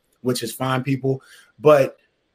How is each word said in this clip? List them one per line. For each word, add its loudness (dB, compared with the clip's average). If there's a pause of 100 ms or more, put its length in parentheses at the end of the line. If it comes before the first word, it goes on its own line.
(220)
which -4
is -8
find -4
people. -4 (380)
But 4 (380)